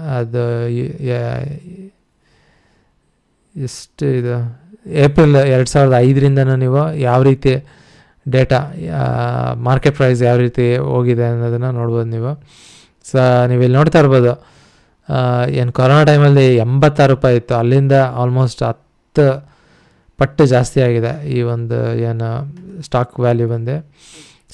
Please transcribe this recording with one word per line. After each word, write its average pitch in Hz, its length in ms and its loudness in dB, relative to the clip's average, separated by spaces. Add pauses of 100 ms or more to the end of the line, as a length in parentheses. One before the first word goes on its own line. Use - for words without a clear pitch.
(200)
ಅದು 120 480 -4
ಈ, 127 400 -6
ಯಾ-, 123 540 -6 (2000)
ಎಷ್ಟು - 420 -12
ಇದು, 120 560 -4 (260)
ಏಪ್ರಿಲ್ 147 480 4
ಎರಡ್ 131 340 2
ಸಾವಿರದ 139 280 4
ಐದರಿಂದನೂ 135 580 2
ನೀವು 135 400 0
ಯಾವ 127 280 2
ರೀತಿ 135 420 2 (640)
ಡೇಟಾ, 127 300 0 (360)
ಆ, 123 580 -4
ಮಾರ್ಕೆಟ್ 127 420 0
ಪ್ರೈಸ್ 127 280 0
ಯಾವ 120 140 2
ರೀತಿ 120 400 0
ಹೋಗಿದೆ 123 480 -2
ಅನ್ನೋದನ್ನ 120 440 -4
ನೋಡ್ಬೋದು 117 400 -4
ನೀವು. 113 340 -8 (680)
So, 123 360 2
ನೀವು 123 160 0
ಇಲ್ಲಿ 127 140 2
ನೋಡ್ತಾ 160 220 2
ಇರ್ಬೋದು, 127 460 2 (640)
ಆ, 123 360 -2
ಏನ್ 127 260 -2
ಕೊರೋನಾ 135 320 4
ಟೈಮಲ್ಲಿ 143 540 4
ಎಂಬತ್ತಾರು 135 560 2
ರೂಪಾಯಿ 127 240 2
ಇತ್ತು, 120 180 -4
ಅಲ್ಲಿಂದ 131 360 2 (340)
almost 127 400 -2
ಹತ್ತು - 880 -4 (600)
ಪಟ್ಟು 143 280 2
ಜಾಸ್ತಿ 127 360 2
ಆಗಿದೆ 123 480 -2
ಈ 127 120 -2
ಒಂದು 117 540 -4
ಏನು 117 600 -6 (260)
ಸ್ಟಾಕ್ - 380 -4
ವ್ಯಾಲ್ಯೂ 120 280 0
ಬಂದು. 120 420 -8 (640)